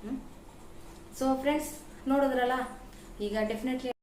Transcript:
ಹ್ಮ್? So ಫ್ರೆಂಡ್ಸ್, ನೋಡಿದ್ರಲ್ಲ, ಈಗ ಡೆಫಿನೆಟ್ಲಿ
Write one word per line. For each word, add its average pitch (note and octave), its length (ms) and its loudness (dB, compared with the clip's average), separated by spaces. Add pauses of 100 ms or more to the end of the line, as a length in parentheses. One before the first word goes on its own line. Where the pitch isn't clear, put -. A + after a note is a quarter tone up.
ಹ್ಮ್? C4 120 -2 (960)
So C4 220 4
ಫ್ರೆಂಡ್ಸ್, D4 280 2 (400)
ನೋಡಿದ್ರಲ್ಲ, B3+ 440 6 (680)
ಈಗ G#3 200 0
ಡೆಫಿನೆಟ್ಲಿ B3 500 0 (120)